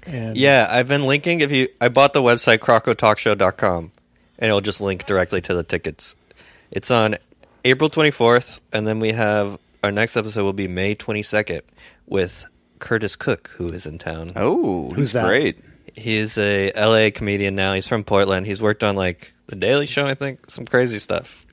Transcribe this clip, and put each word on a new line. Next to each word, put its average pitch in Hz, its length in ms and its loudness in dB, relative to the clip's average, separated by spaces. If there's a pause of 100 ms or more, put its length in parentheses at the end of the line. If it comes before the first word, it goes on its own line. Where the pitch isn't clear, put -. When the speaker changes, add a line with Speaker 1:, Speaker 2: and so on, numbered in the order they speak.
Speaker 1:
And 113 320 -8
Speaker 2:
Yeah, 131 320 6
I've 123 180 0
been 143 200 0
linking. 151 340 0
If 143 100 0
you, 131 180 2 (120)
I 120 80 4
bought 139 240 4
the 143 80 2
website 120 380 4
croco 117 360 2
talk 107 220 4
show - 160 0
dot 98 240 0
com, 87 340 -2 (460)
and 110 120 -2
it'll 101 120 2
just 101 180 -4
link 98 280 -4
directly 92 340 0
to 90 140 -4
the 85 80 -2
tickets. - 520 -8 (540)
It's - 220 -6
on 110 240 2 (480)
April 131 260 2
twenty-fourth, 127 680 2 (120)
and 107 140 -4
then 110 140 -2
we 110 140 0
have, 104 440 -2 (260)
our 104 80 0
next 107 240 -2
episode 107 280 -4
will 98 100 -2
be 98 140 -6
May 90 260 -4
twenty-second 104 720 -4 (420)
with - 400 -4 (320)
Curtis 110 380 -4
Cook, - 400 -6
who 87 140 -8
is 82 180 -10
in 78 100 -12
town. 82 380 -12
Speaker 3:
Oh, 98 540 -2
Speaker 1:
Who's 85 80 -12
Speaker 3:
he's 135 160 -2
Speaker 1:
that? 117 120 2
Speaker 3:
great. 113 320 0 (380)
Speaker 2:
He 110 220 -4
is 107 200 -4
a 101 380 0
L 110 200 4
A 110 140 4
comedian 101 460 -2
now. 95 180 0
He's 95 140 -2
from 110 160 -2
Portland. 95 420 2
He's 101 160 -8
worked 104 220 0
on, 101 140 0
like, 92 340 -4 (160)
The - 80 -16
Daily 123 300 0
Show, 143 200 -2
I 139 80 -2
think. 135 380 -10
Some - 140 -14
crazy 123 340 0
stuff. - 540 -8